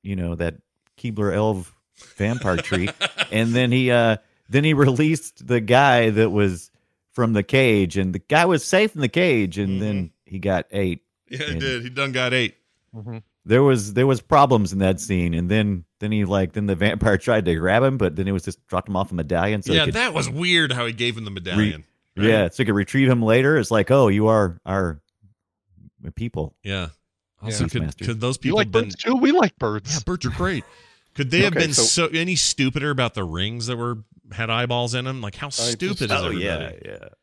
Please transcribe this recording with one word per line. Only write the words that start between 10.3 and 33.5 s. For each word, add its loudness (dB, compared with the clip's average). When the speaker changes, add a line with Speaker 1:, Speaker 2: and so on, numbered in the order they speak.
Speaker 1:
he -10
got -2
ate. -4
Speaker 2:
Yeah, -10
he -6
Speaker 1:
And -4
Speaker 2:
did. -4
He -12
done -4
got -2
ate. -2
Speaker 3:
Mm-hmm. -12
Speaker 1:
There 6
was, 2
there 4
was 2
problems 4
in -4
that 2
scene, 0
and -2
then, 0
then -4
he, 0
like, 0
then -4
the 0
vampire 2
<laughs> -
tried 0
to 2
grab 2
him, 0
but -2
then -4
he -2
was -2
just -10
dropped -4
him -4
off -2
a -8
medallion. -2
So -2
he 4
Speaker 2:
Yeah, 2
Speaker 1:
could -4
Speaker 2:
that -2
was -4
weird 0
how -4
he -6
gave -4
him -12
the -12
Speaker 1:
re-, -12
Speaker 2:
medallion, -2
right? 2
Speaker 1:
yeah, 4
so -12
he 2
could 0
retrieve 2
him 2
later. 4
It's -2
like, 2
"Oh, 6
you 2
are 2
our -4
people." -6
Speaker 2:
Yeah. -6
Also, -4
Speaker 1:
Yeah. -2
Speaker 2:
could, -4
Speaker 1:
Beastmaster. -8
Speaker 2:
could -6
those -2
Speaker 3:
"You -14
Speaker 2:
people 0
Speaker 3:
like 0
Speaker 2:
been 2
Speaker 3:
birds -8
too? -2
We 4
like 2
birds." -4
Speaker 2:
Yeah, -4
birds -4
are 0
great. -2
Could -2
they 2
have 2
Speaker 4:
Okay, 2
Speaker 2:
been -2
Speaker 4:
so 2
Speaker 2:
so 2
any -2
stupider -2
about -2
the -4
rings -6